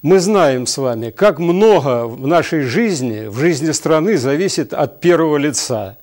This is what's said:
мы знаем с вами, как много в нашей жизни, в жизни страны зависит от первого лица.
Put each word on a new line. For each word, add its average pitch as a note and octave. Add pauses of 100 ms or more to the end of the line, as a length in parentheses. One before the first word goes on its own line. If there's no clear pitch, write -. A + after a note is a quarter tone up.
мы F3+
знаем E3
с -
вами, A#2+
как F#3
много E3+
в B2
нашей D#3
жизни, B2+
в G#2
жизни D#3
страны D#3+
зависит D3
от -
первого D#3+
лица. A#2